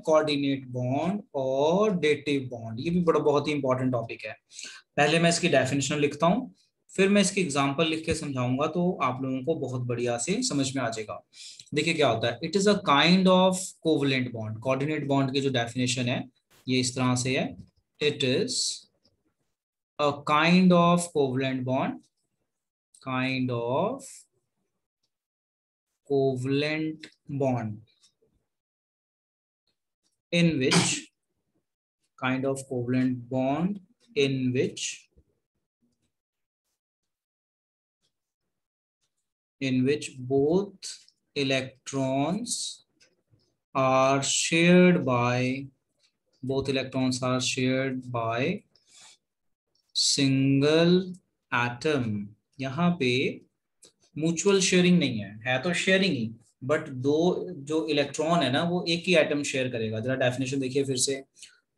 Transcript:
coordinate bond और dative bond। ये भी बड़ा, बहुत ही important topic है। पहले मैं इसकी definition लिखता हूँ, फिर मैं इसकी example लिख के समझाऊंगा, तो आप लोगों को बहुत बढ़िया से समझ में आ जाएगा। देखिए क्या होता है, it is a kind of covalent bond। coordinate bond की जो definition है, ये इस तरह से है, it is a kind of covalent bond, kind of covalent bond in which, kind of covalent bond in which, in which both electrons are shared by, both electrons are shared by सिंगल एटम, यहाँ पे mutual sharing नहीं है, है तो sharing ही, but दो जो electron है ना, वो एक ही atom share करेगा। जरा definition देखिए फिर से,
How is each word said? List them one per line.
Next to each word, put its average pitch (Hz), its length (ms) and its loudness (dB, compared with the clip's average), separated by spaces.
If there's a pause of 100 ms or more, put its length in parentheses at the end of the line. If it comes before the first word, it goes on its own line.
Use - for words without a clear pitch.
coordinate 143 600 0
bond 139 540 -4 (140)
और 156 640 2
dative 147 520 0
bond। 113 280 -10
ये 160 100 -6
भी 175 120 0
बड़ा, 160 180 2
बहुत 147 280 2
ही 151 60 -2
important 131 380 -2
topic 117 340 -6
है। 110 100 -10 (640)
पहले 151 220 2
मैं 170 100 4
इसकी 170 200 0
definition 139 500 2
लिखता 147 280 0
हूँ, 240 240 0 (420)
फिर 196 160 2
मैं 202 120 6
इसकी 190 200 0
example 139 460 0
लिख 156 180 -4
के 160 100 -2
समझाऊंगा, 131 520 -2
तो 175 240 0 (120)
आप 131 200 -2
लोगों 131 220 -4
को 160 140 0
बहुत 127 220 -6
बढ़िया 120 360 -2
से 196 260 -2
समझ 135 320 -2
में 131 80 -2
आ 117 60 -2
जाएगा। 107 320 -10 (520)
देखिए 151 200 0
क्या 143 140 2
होता 117 200 0
है, 117 140 -4
it 165 160 -2
is 196 100 4
a 202 180 4
kind 165 440 6
of 185 340 4 (240)
covalent 135 460 0
bond। 110 260 -8
coordinate 139 480 -2
bond 135 260 2
की 139 80 0
जो 135 80 0
definition 123 600 -2
है, 127 140 -2 (440)
ये 127 120 2
इस 127 160 -2
तरह 127 200 2
से 127 220 -2
है, 185 180 -4 (460)
it 147 240 0
is 151 360 0 (1400)
a 147 140 2 (100)
kind 175 480 6
of 175 420 4
covalent 131 520 0
bond, 135 340 -2 (1040)
kind 127 480 -2
of 139 500 -2 (2000)
covalent 139 960 -2 (220)
bond 120 540 -2 (2500)
in 170 260 4
which, - 540 0 (1080)
kind 131 280 -4
of 135 240 -4
covalent 127 580 -2
bond 147 540 -2 (340)
in 135 380 0
which, - 560 -4 (4000)
in 127 240 0
which 147 340 -2
both 143 600 0 (580)
electrons 135 1500 -4 (880)
are 135 480 2
shared 175 800 4
by, 127 640 0 (720)
both 135 280 -4
electrons 131 520 -2
are 127 200 0
shared 131 680 -2
by 120 540 -4 (1400)
सिंगल 147 1120 2 (380)
एटम, 120 760 -2 (300)
यहाँ 160 400 0
पे 135 420 0 (760)
mutual 170 420 2
sharing 180 400 4
नहीं 123 200 0
है, 98 280 -12
है 127 140 0
तो 175 120 -2
sharing 190 400 2
ही, 113 180 -4 (340)
but 156 240 -2
दो 147 640 0
जो 151 360 -4
electron 156 560 0
है 127 80 0
ना, 151 120 0
वो 175 260 -2
एक 170 180 -2
ही 180 80 4
atom 147 280 2
share 131 260 -4
करेगा। 110 300 -4
जरा 127 160 -2
definition 131 440 -2
देखिए 131 240 -2
फिर 127 140 -4
से, 135 260 -2 (540)